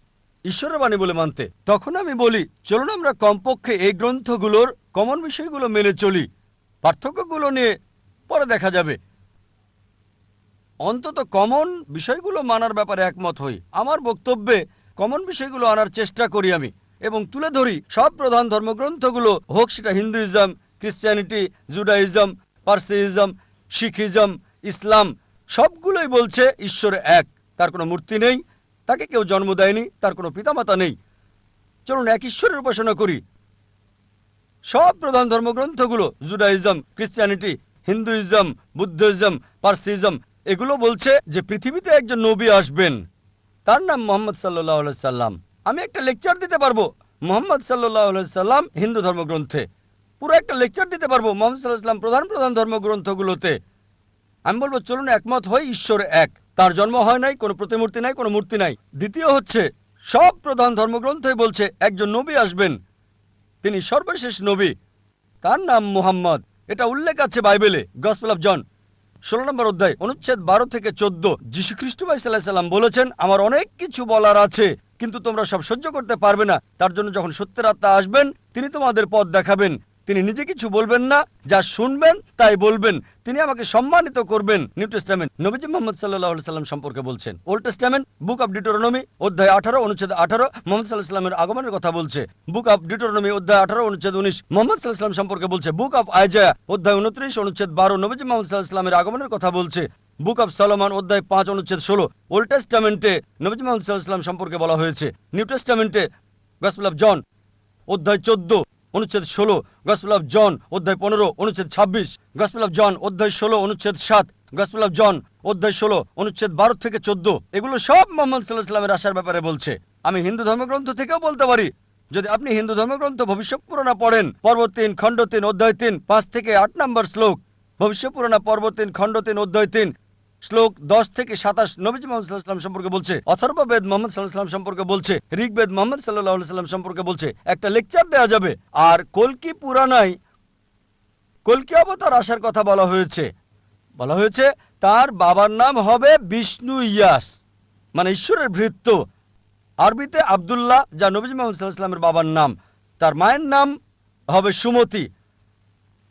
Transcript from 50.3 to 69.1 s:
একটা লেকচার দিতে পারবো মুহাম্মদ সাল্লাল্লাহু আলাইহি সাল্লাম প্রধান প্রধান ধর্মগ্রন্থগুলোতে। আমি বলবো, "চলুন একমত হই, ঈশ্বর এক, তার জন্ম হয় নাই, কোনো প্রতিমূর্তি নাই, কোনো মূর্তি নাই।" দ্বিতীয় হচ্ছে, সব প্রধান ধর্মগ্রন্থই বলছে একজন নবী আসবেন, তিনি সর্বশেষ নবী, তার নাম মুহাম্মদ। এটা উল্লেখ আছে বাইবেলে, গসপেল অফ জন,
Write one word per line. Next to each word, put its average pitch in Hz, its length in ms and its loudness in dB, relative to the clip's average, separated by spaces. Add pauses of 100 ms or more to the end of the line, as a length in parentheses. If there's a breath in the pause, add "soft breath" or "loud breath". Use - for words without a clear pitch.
একটা 330 220 2
লেকচার 262 340 -2
দিতে 330 180 -6
পারবো 233 260 0
মুহাম্মদ 233 280 -2
সাল্লাল্লাহু 226 360 -4
আলাইহি - 20 -16
সাল্লাম - 0 -
প্রধান 233 280 0
প্রধান 269 260 -2
ধর্মগ্রন্থগুলোতে। 196 1080 -2 (840)
আমি 208 160 -2
বলবো, 269 200 -4
"চলুন 262 280 -6
একমত 226 400 -2
হই, 262 220 -2
ঈশ্বর 214 320 -2
এক, 160 380 0 (160)
তার 185 180 4
জন্ম 220 280 2
হয় 233 180 4
নাই, 269 160 0
কোনো 208 180 -4
প্রতিমূর্তি 226 480 -4
নাই, 254 120 -2
কোনো 247 160 -4
মূর্তি 208 280 -2
নাই।" 170 180 -2 (200)
দ্বিতীয় 214 380 0
হচ্ছে, 226 380 0 (280)
সব 349 400 4
প্রধান 247 360 0
ধর্মগ্রন্থই 240 580 -2
বলছে 214 460 0
একজন 208 300 0
নবী 262 240 -4
আসবেন, 180 500 0 (800)
তিনি 196 180 -2
সর্বশেষ 247 640 -4
নবী, 196 320 0 (680)
তার 226 180 0
নাম 254 260 2
মুহাম্মদ। 185 580 0 (240)
এটা 214 180 -4
উল্লেখ 294 340 -2
আছে 240 220 -2
বাইবেলে, 202 460 4 (120)
গসপেল 214 320 -2
অফ 196 60 0
জন, 165 260 0 (600)